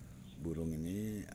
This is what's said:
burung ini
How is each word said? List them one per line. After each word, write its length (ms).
burung 240
ini 640